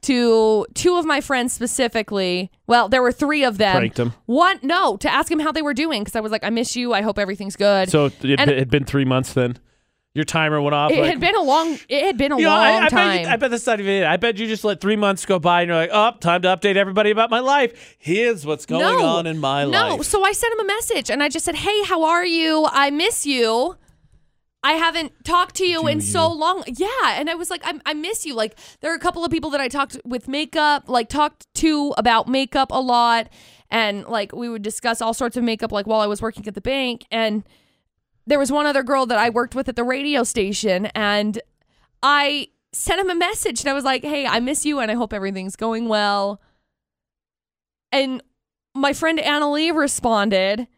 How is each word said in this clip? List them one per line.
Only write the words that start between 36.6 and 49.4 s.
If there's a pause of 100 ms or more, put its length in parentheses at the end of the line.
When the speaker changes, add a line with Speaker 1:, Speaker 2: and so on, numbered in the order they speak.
Speaker 1:
bank.
And (840)
there
was
one
other
girl
that
I
worked
with
at
the
radio
station,
and (600)
I (220)
sent
him
a
message,
and
I
was
like,
"Hey,
I
miss
you,
and
I
hope
everything's
going
well." (1500)
And (540)
my
friend
Annalee